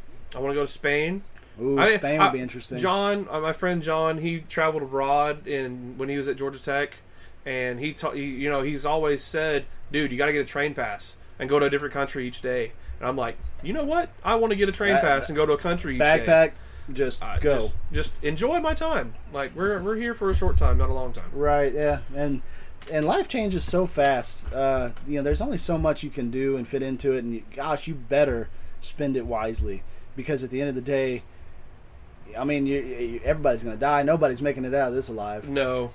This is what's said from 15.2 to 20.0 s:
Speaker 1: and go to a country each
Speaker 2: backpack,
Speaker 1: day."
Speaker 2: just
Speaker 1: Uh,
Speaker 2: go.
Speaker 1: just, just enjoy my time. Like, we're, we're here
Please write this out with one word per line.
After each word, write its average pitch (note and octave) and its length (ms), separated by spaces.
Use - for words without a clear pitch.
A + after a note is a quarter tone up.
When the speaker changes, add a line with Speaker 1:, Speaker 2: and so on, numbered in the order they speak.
Speaker 1:
and D3+ 80
go D3+ 100
to D3+ 60
a C#3+ 60
country E3+ 380
each B2 60
Speaker 2:
backpack, D#3 240
Speaker 1:
day." D#3+ 260
Speaker 2:
just C3 300
Speaker 1:
Uh, G#2 180
Speaker 2:
go. D3 100
Speaker 1:
just, A#2 220
just - 300
enjoy G3 380
my D#4 140
time. C4+ 400
Like, C#3 240
we're, G3 260
we're G#3 140
here A#3+ 180